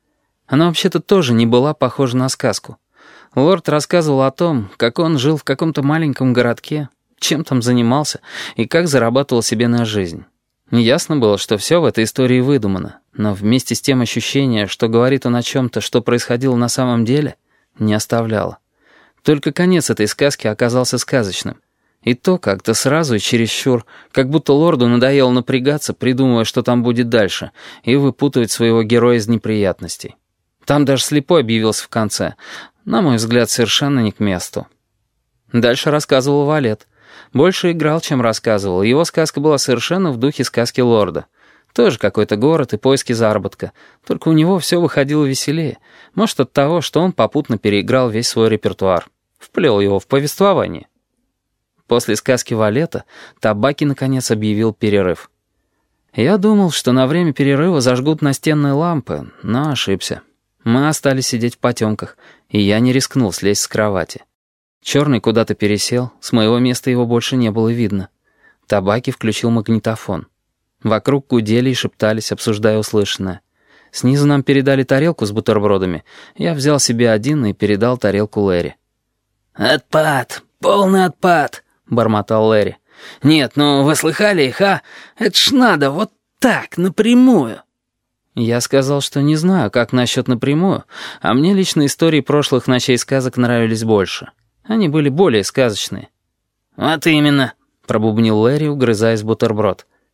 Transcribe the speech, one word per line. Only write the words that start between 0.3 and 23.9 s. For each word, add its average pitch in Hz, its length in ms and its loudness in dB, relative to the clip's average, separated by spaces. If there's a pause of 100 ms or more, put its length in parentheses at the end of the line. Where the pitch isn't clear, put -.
Она 156 200 2
вообще-то 170 320 -2
тоже 165 340 2
не 117 120 4
была 123 280 2
похожа 127 420 -2
на 127 140 0
сказку. - 480 -6 (560)
Лорд 160 340 2
рассказывал 151 540 0
о 135 100 2
том, 143 460 -2
как 120 220 0
он 165 180 0
жил 143 180 0
в 143 80 -10
каком-то 143 400 -2
маленьком 139 480 0
городке, 120 580 -2 (300)
чем 139 240 -4
там 131 180 -2
занимался 123 600 0 (340)
и 113 100 -2
как 170 220 0
зарабатывал 123 540 2
себе 117 260 -2
на 120 160 0
жизнь. 101 420 -4 (460)
Ясно 123 460 2
было, 107 200 2
что 107 200 -4
все 165 240 0
в 160 40 0
этой 113 200 0
истории 127 340 0
выдумано, 107 600 -2 (140)
но 107 200 -2
вместе 110 420 -2
с - 60 -8
тем 131 200 0
ощущение, 117 680 -2
что - 200 -4
говорит 120 380 0
он 120 100 0
о 120 80 -2
чем-то, 123 380 -4
что - 200 -2
происходило 123 540 -2
на 120 140 0
самом 123 340 0
деле, 135 320 -2 (420)
не 107 160 0
оставляло. 107 640 -2 (640)
Только 151 280 0
конец 180 380 0
этой 107 180 0
сказки - 400 -2
оказался 123 500 0
сказочным. 107 600 -4 (480)
И 120 80 2
то 180 240 0
как-то 104 380 -2
сразу 143 400 0
и 104 40 0
чересчур, 117 680 0 (260)